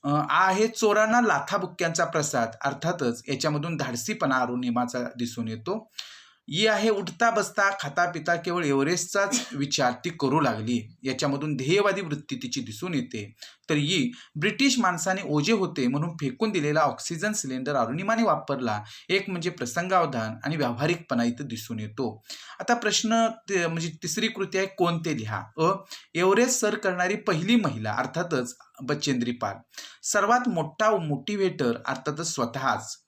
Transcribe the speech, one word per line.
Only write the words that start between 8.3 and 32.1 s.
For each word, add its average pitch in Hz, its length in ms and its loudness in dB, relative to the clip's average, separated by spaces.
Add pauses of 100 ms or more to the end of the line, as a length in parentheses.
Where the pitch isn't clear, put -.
केवळ 170 300 -2
एव्हरेस्टचाच 175 840 0
विचार 139 400 0
ती - 180 -6
करू 143 300 2
लागली. 117 640 -2
याच्यामधून 139 520 -2
ध्येयवादी 185 460 2
वृत्ती 147 340 -6
तिची 123 260 -6
दिसून 110 320 -8
येते. 117 420 -6 (340)
तर 160 80 2
ई, 147 340 2 (280)
ब्रिटिश 247 400 2
माणसाने 190 460 0
ओझे 151 280 2
होते 160 340 2
म्हणून 147 260 0
फेकून 165 380 -2
दिलेला 151 280 2
ऑक्सिजन 165 520 0
सिलेंडर 135 440 -4
अरुणिमाने 175 480 0
वापरला. 127 600 0 (260)
एक 196 200 2
म्हणजे 175 200 -2
प्रसंगावधान 151 960 0
आणि 165 120 -2
व्यावहारिकपणा 131 680 0
इथं 120 240 0
दिसून 113 320 -8
येतो. 107 440 -6 (360)
आता 240 140 2
प्रश्न 226 540 2
ते, 190 400 0
म्हणजे 165 220 -2
तिसरी 214 380 -4
कृती 190 300 -2
आहे, 190 100 2
कोणते 165 520 0
लिहा. 110 240 -4 (140)
अ, 160 100 4 (460)
एव्हरेस्ट 196 460 4
सर 208 160 2
करणारी 185 400 0
पहिली 196 400 2
महिला, 110 380 0
अर्थातच 135 640 -2 (260)
बचेंद्री 131 500 0
पाल. 104 240 -4 (480)
सर्वात 233 460 4
मोठा 180 420 2
मोटिवेटर, 160 840 0 (140)
अर्थातच 151 460 -4